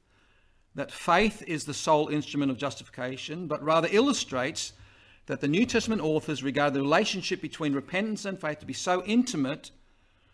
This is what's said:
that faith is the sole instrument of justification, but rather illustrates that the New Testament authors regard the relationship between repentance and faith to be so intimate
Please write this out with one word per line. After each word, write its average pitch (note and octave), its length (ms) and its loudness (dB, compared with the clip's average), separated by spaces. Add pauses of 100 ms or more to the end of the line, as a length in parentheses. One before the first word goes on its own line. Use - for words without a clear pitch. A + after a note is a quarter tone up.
(760)
that C#3 160 -8
faith G3+ 560 2
is D#3 180 -4
the C#3 100 -6
sole D3+ 340 4
instrument C#3+ 420 0
of A#2+ 80 -2
justification, C3+ 880 -8
but C#3+ 160 -4
rather D#3+ 300 4
illustrates G3 800 2 (540)
that C3+ 140 -6
the C#3+ 80 0
New G3 180 4
Testament A3 340 0
authors D3+ 420 -2
regard C#3+ 300 2
the C3+ 80 0
relationship F3+ 640 0
between D3+ 320 -2
repentance G3 500 -4
and F#3+ 160 -6
faith D3+ 200 -4
to - 60 -18
be C3+ 60 -8
so F3+ 320 0
intimate F3+ 640 0 (640)